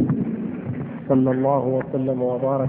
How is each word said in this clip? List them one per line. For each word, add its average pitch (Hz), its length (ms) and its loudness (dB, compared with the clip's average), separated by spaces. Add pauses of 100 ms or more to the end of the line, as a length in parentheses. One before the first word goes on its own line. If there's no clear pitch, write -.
(1080)
صلى 131 220 4
الله 131 360 2
وسلم 131 560 0
وبارك 127 460 0